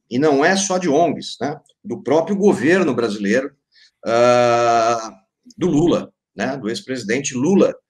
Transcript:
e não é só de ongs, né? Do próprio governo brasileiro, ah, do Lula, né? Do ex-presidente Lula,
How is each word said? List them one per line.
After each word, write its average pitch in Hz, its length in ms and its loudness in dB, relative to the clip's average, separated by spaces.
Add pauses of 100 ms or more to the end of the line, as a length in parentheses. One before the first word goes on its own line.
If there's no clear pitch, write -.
(100)
e 117 80 -4
não 143 260 2
é 175 120 2
só 185 200 -4
de 180 120 -4
ongs, 139 520 -2
né? 147 200 -8 (240)
Do 113 180 -10
próprio 165 320 0
governo 170 580 2
brasileiro, 110 600 -2 (520)
ah, 117 1120 2 (420)
do 180 120 -2
Lula, 160 440 0 (220)
né? 117 220 -6
Do 104 120 -8
ex-presidente 127 640 -6
Lula, 131 380 2 (180)